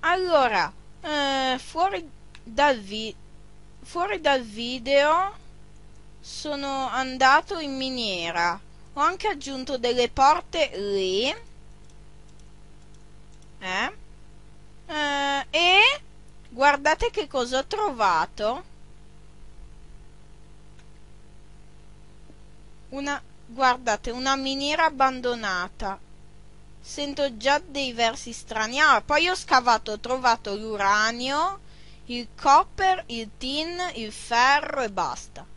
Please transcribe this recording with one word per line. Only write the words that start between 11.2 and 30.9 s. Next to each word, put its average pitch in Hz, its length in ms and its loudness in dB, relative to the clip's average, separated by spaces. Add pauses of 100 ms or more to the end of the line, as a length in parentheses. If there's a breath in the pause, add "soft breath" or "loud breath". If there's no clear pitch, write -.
Eh? 202 320 -2 (920)
Eh, 285 640 -2
e 392 500 6 (480)
guardate 285 640 2
che 330 180 -4
cosa 254 300 -2
ho 269 80 -2
trovato. 226 1000 0 (4000)
Una, 277 300 -4 (260)
guardate, 247 640 2
una 262 260 0
miniera 277 480 0
abbandonata. 240 1120 -2 (840)
Sento 285 560 -4
già 269 220 2
dei 277 340 -4
versi 233 400 -2
strani. 226 460 -6
Ah, 294 260 6
poi 311 240 4
ho 359 60 2
scavato, 240 580 2
ho 214 60 -6
trovato 240 560 0
l'uranio, 226 1080 0 (460 soft breath)